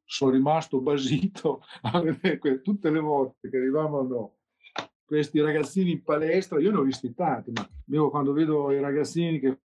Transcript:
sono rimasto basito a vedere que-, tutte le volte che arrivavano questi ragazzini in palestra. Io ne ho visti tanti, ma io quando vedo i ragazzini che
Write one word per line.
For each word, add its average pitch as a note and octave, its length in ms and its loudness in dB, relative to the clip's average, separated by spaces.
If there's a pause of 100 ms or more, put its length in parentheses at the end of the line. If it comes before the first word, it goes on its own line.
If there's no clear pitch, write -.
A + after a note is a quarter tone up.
sono - 280 0
rimasto C#3 500 2
basito C#3+ 800 0 (220)
a - 180 0
vedere D#3+ 360 0
que-, C3 240 0
tutte G3+ 300 -2
le D#3+ 80 0
volte C#3+ 500 -2
che B2+ 80 -4
arrivavano C3 760 -2 (720)
questi D3+ 340 0
ragazzini D3+ 520 2
in - 120 -4
palestra. D#3+ 560 0
Io F#3 120 4
ne G3 80 2
ho C#3 40 2
visti B2+ 300 -2
tanti, C3+ 400 -2
ma A2+ 120 -6 (220)
io D3 220 2
quando C#3 240 0
vedo D3+ 380 0
i C#3 100 2
ragazzini D3+ 580 -2
che C3 280 0